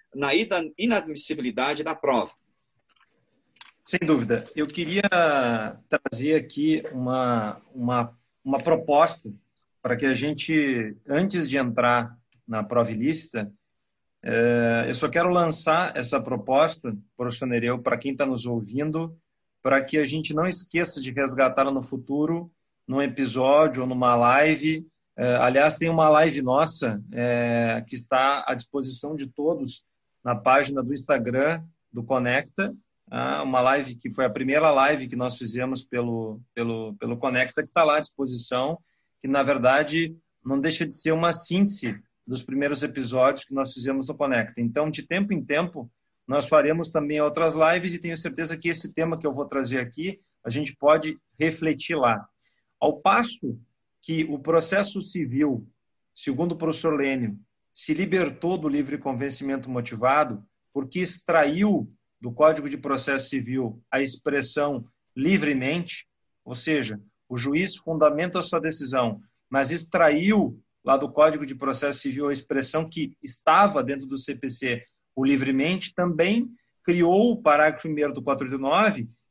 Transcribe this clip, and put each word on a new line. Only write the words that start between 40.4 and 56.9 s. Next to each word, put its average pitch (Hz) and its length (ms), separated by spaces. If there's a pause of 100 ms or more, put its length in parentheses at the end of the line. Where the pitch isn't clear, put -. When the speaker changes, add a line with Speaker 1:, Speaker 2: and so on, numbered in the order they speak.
Speaker 2:
não 135 180
deixa 160 260
de 139 80
ser - 180
uma 165 200
síntese 175 720 (240)
dos 123 160
primeiros 139 400
episódios 131 600
que 135 100
nós 131 180
fizemos 135 360
no 147 60
Conecta. 120 460
Então, 131 300
de - 160
tempo 202 260
em 147 120
tempo, 147 460 (380)
nós 139 180
faremos 160 440
também 151 300
outras 151 360
lives 170 360
e 175 60
tenho 165 180
certeza 160 400
que - 120
esse - 260
tema 165 240
que 160 80
eu 139 80
vou 143 120
trazer 135 320
aqui, 156 420 (240)
a 120 60
gente 135 260
pode 156 420 (180)
refletir 160 600
lá. 117 280 (540)
Ao - 220
passo 196 580 (420)
que 160 240
o 147 140
processo 165 600
civil, 135 640 (480)
segundo 151 380
o 156 40
professor 160 380